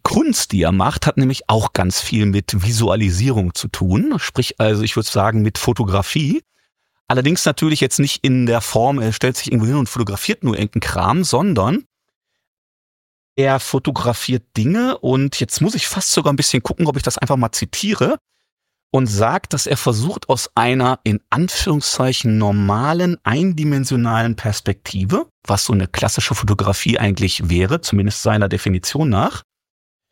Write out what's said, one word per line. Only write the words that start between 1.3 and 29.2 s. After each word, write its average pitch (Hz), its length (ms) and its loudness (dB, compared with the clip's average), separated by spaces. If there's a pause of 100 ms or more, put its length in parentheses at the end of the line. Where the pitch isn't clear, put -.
auch 110 240 2
ganz 92 280 0
viel 107 260 0
mit 98 360 0
Visualisierung 107 920 2
zu - 140 -8
tun. 117 500 0
Sprich - 420 -4
also, 107 220 2
ich 110 140 -4
würde - 120 -2
sagen, 107 340 2
mit 107 160 0
Fotografie. 123 840 0 (640)
Allerdings 131 360 2
natürlich 151 360 0
jetzt - 180 0
nicht - 260 0
in 127 220 2
der 117 140 2
Form, 127 400 0
er 110 120 0
stellt 123 240 -2
sich - 120 -8
irgendwo 110 180 2
hin 135 100 2
und 139 120 0
fotografiert 113 560 -4
nur 117 120 0
irgendeinen - 240 -2
Kram, 107 440 0
sondern 147 600 0 (1500)
er 135 240 2
fotografiert 127 840 -2 (120)
Dinge 208 420 0
und 135 420 0
jetzt - 200 -4
muss 170 140 2
ich - 120 -4
fast - 260 -4
sogar 151 200 2
ein 139 40 2
bisschen 139 260 0
gucken, - 240 -2
ob 147 100 0
ich 135 60 -2
das - 160 -4
einfach 135 180 0
mal 120 160 0
zitiere, - 640 -2 (760)
und 131 160 2
sagt, 110 440 0
dass 143 140 -2
er 139 100 0
versucht, 127 540 -2
aus 123 240 0
einer 123 480 2
in 104 260 0
Anführungszeichen 131 1080 0
normalen, 110 880 0
eindimensionalen 131 1120 0
Perspektive, 104 880 -2 (180)
was 101 200 0
so - 100 0
eine 95 120 2
klassische - 480 -2
Fotografie 101 640 0
eigentlich 98 520 -2
wäre, 95 320 2
zumindest 101 400 -2
seiner 107 260 2
Definition 104 640 -2
nach, 107 320 -2 (680)